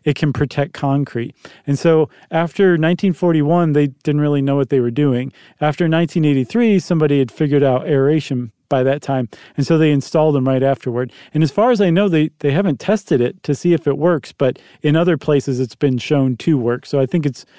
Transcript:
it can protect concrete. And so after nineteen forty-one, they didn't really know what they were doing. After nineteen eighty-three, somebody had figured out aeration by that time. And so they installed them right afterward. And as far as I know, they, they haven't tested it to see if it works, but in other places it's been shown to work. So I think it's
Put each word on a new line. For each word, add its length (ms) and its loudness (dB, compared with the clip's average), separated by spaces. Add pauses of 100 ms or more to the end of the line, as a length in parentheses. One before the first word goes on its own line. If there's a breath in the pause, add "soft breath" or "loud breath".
it 140 -2
can 160 0
protect 400 -4
concrete. 600 -4 (320 loud breath)
And 140 -2
so 300 2 (200 soft breath)
after 480 2
nineteen 360 0
forty-one, 580 0
they 160 2
didn't 320 -4
really 220 0
know 160 0
what 120 -2
they 120 0
were 100 -2
doing. 400 -2 (300 soft breath)
After 260 0
nineteen 380 0
eighty-three, 540 2
somebody 400 0
had 120 -2
figured 320 0
out 240 0
aeration 640 -2 (160)
by 160 0
that 180 -2
time. 280 -4 (260 loud breath)
And 100 -2
so 120 2
they 140 4
installed 440 0
them 120 0
right 160 0
afterward. 500 -4 (200 loud breath)
And 100 2
as 80 0
far 200 2
as 80 0
I 100 2
know, 200 2
they, 300 0
they 120 -2
haven't 300 -2
tested 400 -2
it 220 -4
to 120 -2
see 160 0
if 160 0
it 100 0
works, 360 -2
but 260 -2 (220 loud breath)
in 160 2
other 200 2
places 440 -2
it's 140 -6
been 220 0
shown 400 0
to 200 0
work. 280 -4
So 140 -2
I 60 2
think 200 -2
it's 200 -6 (140 soft breath)